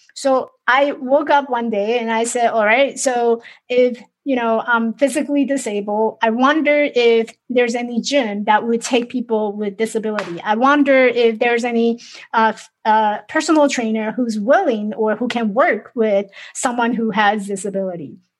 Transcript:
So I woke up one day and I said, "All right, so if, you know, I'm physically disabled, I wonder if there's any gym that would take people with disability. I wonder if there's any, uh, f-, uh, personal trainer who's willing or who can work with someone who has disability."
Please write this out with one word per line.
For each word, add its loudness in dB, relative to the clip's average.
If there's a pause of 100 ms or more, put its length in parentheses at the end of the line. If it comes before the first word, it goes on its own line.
(140)
So -2 (160)
I 2
woke 0
up 2
one -4
day 0
and -4
I 0
said, 0
"All 0
right, 2
so 0 (280)
if, 2 (220)
you -2
know, 0
I'm 0
physically 0
disabled, -2
I 0
wonder 2
if 2 (160)
there's 0
any -6
gym -2
that 2
would 0
take -2
people -2
with -6
disability. -6
I -2
wonder 4
if 2
there's 0
any, 0 (340)
uh, 4
f-, -20 (160)
uh, 2 (100)
personal 2
trainer -2
who's -4
willing 2
or 0
who -4
can -2
work 0
with 0 (260)
someone -2
who -2
has 0
disability." -6 (220)